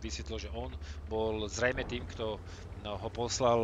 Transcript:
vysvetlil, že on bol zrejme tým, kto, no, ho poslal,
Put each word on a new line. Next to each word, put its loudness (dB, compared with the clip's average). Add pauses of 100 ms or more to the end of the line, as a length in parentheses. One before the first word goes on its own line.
vysvetlil, -4
že -6
on -4 (400)
bol 2
zrejme 2
tým, -4
kto, -4 (480)
no, -2
ho -4
poslal, 6